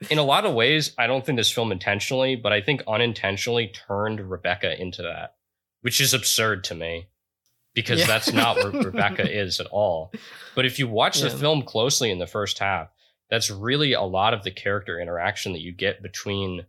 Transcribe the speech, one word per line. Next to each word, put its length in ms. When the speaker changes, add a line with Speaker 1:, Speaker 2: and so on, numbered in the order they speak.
Speaker 1:
in 80
a 60
lot 200
of 100
ways, 440
I 80
don't 180
think 120
this 160
film 200
intentionally, 640
but 160
I 80
think 280
unintentionally 800
turned 520
Rebecca 600
into 220
that, 340
which 180
is 120
absurd 520
to 100
me 320
because 260
Speaker 2:
Yeah. 60
Speaker 1:
that's 260
not 240
what 180
Speaker 2:
<laughs> 100
Speaker 1:
Rebecca 460
is 300
at 80
all. 440
But 100
if 120
you 100
watch 320
the 80
Speaker 2:
Yeah. 80
Speaker 1:
film 260
closely 480
in 80
the 80
first 320
half, 300
that's 200
really 420
a 100
lot 320
of 80
the 80
character 500
interaction 520
that 100
you 100
get 300
between, 640